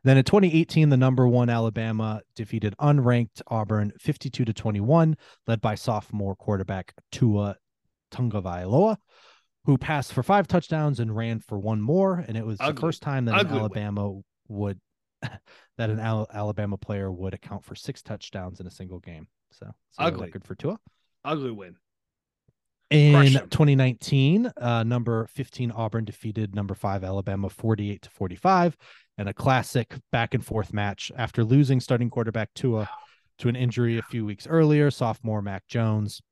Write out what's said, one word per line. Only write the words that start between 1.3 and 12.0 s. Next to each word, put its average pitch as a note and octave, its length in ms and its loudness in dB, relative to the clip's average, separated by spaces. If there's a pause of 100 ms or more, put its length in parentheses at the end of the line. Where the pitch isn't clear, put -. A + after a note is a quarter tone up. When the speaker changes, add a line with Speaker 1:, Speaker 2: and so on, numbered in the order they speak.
Speaker 1:
Alabama A2 720 -2 (120)
defeated G#2+ 460 -6
unranked B2 680 2
Auburn G#2+ 520 -2
fifty-two C3 460 -4
to A2 80 -2
twenty-one, D3 600 2 (300)
led A2+ 140 0
by G#2+ 160 -2
sophomore G#2 580 -4
quarterback F#2+ 580 -6 (200)
Tua G2+ 440 0 (540)
Tagovailoa, G#2 840 0 (680)
who C#3 140 4
passed D3 340 -4
for B2+ 120 -2
five G3 240 2
touchdowns D#3 500 0
and A2+ 160 -4
ran A2+ 240 -4
for G#2+ 180 -10
one G#2+ 240 -2
more. F3 460 0